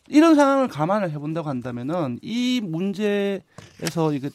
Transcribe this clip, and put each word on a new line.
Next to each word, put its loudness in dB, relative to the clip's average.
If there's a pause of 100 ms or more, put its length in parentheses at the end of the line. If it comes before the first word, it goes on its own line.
이런 6
상황을 4
감안을 0
해본다고 -6
한다면은 -4
이 -2
문제에서 -4
이게 -6